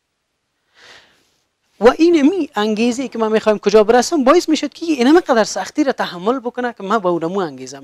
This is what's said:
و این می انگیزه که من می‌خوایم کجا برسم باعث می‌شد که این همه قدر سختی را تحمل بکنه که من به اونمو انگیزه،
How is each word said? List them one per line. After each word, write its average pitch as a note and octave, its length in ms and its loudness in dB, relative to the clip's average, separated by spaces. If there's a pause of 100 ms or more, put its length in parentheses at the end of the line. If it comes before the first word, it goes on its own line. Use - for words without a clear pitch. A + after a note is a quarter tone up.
(1800)
و A#3 180 6
این E4 240 4
می E4+ 320 0
انگیزه A3+ 540 -2
که A3+ 100 -10
من A3 140 -2
می‌خوایم G#3+ 260 0
کجا G#3 260 2
برسم B3 400 0
باعث D#4+ 240 2
می‌شد D4 240 -2
که E4 140 -14
این C4 200 0
همه D#4+ 140 6
قدر A3+ 240 0
سختی G3+ 400 -4
را C4 80 0
تحمل F#3 460 -6
بکنه A#3+ 340 -8
که - 100 -20
من G3+ 160 -2
به F3+ 100 -2
اونمو F3 300 -2
انگیزه، C3+ 460 -10